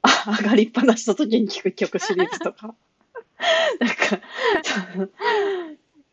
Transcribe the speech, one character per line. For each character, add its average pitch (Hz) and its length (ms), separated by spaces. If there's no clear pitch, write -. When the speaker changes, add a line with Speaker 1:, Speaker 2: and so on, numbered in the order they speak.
Speaker 1:
う、 - 40
<laughs> - 220
上 208 200
が 247 60
り 233 120
っ - 40
ぱ - 120
な 226 140
し - 100
の 196 80
時 226 240
に 208 80
聴 - 160
く 185 80
曲 - 280
シ 415 140
リ 359 120
ー 494 60
ズ - 80
と - 140
か。 226 260
Speaker 2:
<laughs> - 60
Speaker 1:
<laughs> 640 380
な 233 80
ん - 20
か、 - 320
<laughs> 190 480